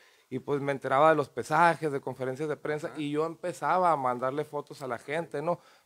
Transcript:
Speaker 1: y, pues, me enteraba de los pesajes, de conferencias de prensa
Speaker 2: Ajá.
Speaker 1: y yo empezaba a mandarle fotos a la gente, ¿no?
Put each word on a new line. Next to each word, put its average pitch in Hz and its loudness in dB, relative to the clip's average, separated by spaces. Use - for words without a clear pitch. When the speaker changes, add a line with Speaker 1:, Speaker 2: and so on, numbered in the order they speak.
Speaker 1:
y, 131 -6
pues, 135 -2
me 143 0
enteraba 135 4
de 156 6
los 139 0
pesajes, 156 2
de 139 -2
conferencias 131 -6
de 143 -4
prensa 151 -6
Speaker 2:
Ajá. 143 -10
Speaker 1:
y 147 -4
yo 147 0
empezaba 165 0
a 151 4
mandarle 131 -2
fotos 147 -10
a 139 -10
la 120 -4
gente, 147 -6
¿no? 165 -2